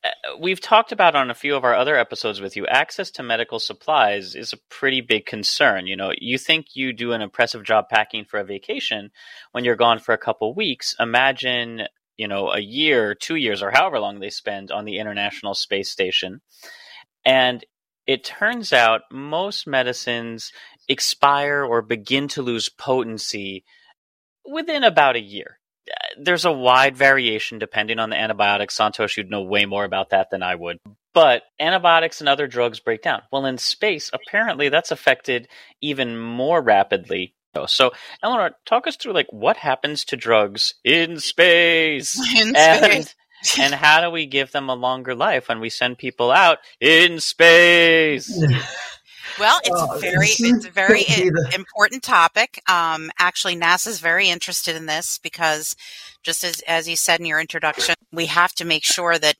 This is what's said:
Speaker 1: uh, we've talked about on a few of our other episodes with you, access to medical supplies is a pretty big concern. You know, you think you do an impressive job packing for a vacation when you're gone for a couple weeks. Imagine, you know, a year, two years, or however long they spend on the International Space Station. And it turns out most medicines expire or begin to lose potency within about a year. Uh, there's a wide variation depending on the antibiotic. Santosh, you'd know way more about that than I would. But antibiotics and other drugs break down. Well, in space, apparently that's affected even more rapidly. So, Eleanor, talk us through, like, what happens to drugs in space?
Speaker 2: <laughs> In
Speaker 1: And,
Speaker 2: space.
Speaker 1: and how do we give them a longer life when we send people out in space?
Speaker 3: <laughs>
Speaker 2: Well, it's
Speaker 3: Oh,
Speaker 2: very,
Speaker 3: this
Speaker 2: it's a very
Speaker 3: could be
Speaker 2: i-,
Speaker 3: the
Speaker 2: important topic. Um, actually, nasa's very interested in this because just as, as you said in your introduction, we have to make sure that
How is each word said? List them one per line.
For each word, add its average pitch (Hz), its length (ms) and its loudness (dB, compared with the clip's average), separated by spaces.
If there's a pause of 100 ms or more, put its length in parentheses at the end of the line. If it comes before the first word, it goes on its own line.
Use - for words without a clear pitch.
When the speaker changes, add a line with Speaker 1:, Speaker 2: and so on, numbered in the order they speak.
Speaker 1:
uh, - 60 -4 (320)
we've 180 180 -4
talked 226 320 2
about 190 240 2
on 131 140 0
a 120 60 -6
few 143 200 -4
of 131 80 -2
our 120 100 4
other 135 240 2
episodes 110 440 -4
with 98 160 -10
you, 98 100 -6
access - 440 -2
to - 120 -14
medical 117 360 -4
supplies 104 760 -2
is 110 160 -12
a - 60 -14 (120)
pretty 131 300 -2
big 113 260 -2
concern. 101 640 -2
You 95 80 -6
know, 95 220 -6
you 123 200 -6
think 160 380 -4
you 131 160 -6
do 120 220 -6
an 113 80 -4
impressive 110 420 -2
job 110 240 0
packing 107 380 -2
for 104 160 -8
a - 20 -6
vacation 101 680 -8 (420)
when 123 100 -6
you're 120 140 2
gone 117 220 4
for - 120 -4
a 110 60 2
couple 113 360 -4
weeks. 175 460 -6
Imagine, 120 840 -2 (340)
you 110 100 -8
know, 98 240 -4
a - 80 -4
year, 113 560 0
two - 200 -8
years, 110 280 -4
or 101 80 -4
however 143 300 2
long 101 180 -8
they 95 120 -10
spend 101 380 -10
on 104 140 -6
the 104 140 -8
International 101 560 -6
Space 98 360 -6
Station. 95 520 -6 (840)
And 127 400 2 (420)
it 131 200 -2
turns 220 480 -4
out 113 280 4 (100)
most 156 540 -8
medicines 120 840 -4 (380)
expire 143 760 0
or 117 180 0
begin 120 480 -4
to 143 120 -8
lose 120 260 -4
potency 107 960 -6 (840)
within 302 380 -6
about 156 320 4
a 117 60 -2
year. 101 360 -16 (320)
Uh, - 40 -10 (280)
there's 170 240 0
a 170 60 4
wide 127 440 4
variation 127 640 2
depending 107 400 -4
on 113 140 -4
the - 40 -4
antibiotic. 104 520 0
Santosh, 107 500 -2
you'd 98 140 -8
know 104 100 -4
way 101 240 0
more 101 180 -4
about 95 280 -4
that 95 180 2
than 95 140 -6
I 90 100 -4
would. 85 240 -8 (360)
But 143 280 6 (180)
antibiotics 165 600 2
and 143 80 0
other 143 180 2
drugs 120 320 -2
break 113 220 -4
down. 131 300 -4
Well, 135 160 -4
in 127 100 -6
space, - 560 -4
apparently 190 560 -2
that's 156 220 0
affected 127 560 -2 (340)
even 135 380 -6
more 127 420 -2
rapidly. 98 720 0 (340)
So, 127 240 2 (320)
Eleanor, 214 280 0 (140)
talk 240 200 0
us 320 100 -4
through, 226 180 -10
like, 160 180 0
what 113 260 0
happens 147 480 -4
to 135 120 -6
drugs 107 580 0 (100)
in 165 340 2
space? 165 960 2 (160)
Speaker 2:
<laughs> 254 80 0
In 220 160 2
Speaker 1:
And, 160 300 6
Speaker 2:
space. 185 300 2 (440)
Speaker 1:
and 139 140 2
how 151 280 4
do 170 100 -2
we 160 160 -6
give 135 240 -2
them 139 180 -4
a 127 60 -2
longer 127 400 -4
life 143 340 -2
when 113 100 -4
we 113 120 -6
send 123 260 -4
people 123 340 -2
out 170 280 6 (200)
in 165 400 6
space? 165 1200 6
Speaker 3:
<laughs> 151 120 4 (880)
Speaker 2:
Well, 226 240 4
it's - 100 -2
Speaker 3:
Oh, - 240 -2
Speaker 2:
very, 185 300 0
Speaker 3:
this 214 140 0
Speaker 2:
it's 233 240 4
a - 60 -16
very 202 340 4
Speaker 3:
could 226 100 0
be 185 120 2
Speaker 2:
i-, - 20 4
Speaker 3:
the 151 260 -2
Speaker 2:
important 208 480 -2
topic. 214 680 2
Um, 160 480 0
actually, 180 380 -2
nasa's 175 440 0
very 170 300 2
interested 175 460 -6
in 160 120 -10
this 156 320 -6
because 156 560 -4 (460)
just - 220 -6
as, 170 240 -6
as 165 220 -2
you 165 80 -4
said 170 240 0
in 170 40 -10
your 156 140 -2
introduction, 160 560 -2 (160)
we 165 140 -4
have 175 300 2
to 175 100 -6
make 160 180 -2
sure 170 340 0
that 151 220 2